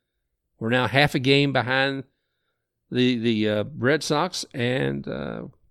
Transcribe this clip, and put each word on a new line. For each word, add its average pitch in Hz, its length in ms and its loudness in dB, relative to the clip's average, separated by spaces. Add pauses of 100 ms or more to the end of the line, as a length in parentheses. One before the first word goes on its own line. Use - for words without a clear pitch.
(580)
we're 113 100 -6
now 123 180 2
half 135 280 2
a 165 40 0
game 139 340 2
behind 131 520 0 (880)
the, 123 280 2
the, 110 300 2
uh, 107 160 0 (120)
Red 135 260 0
Sox, 160 420 -2 (100)
and, 135 520 -2
uh, - 360 -8 (280)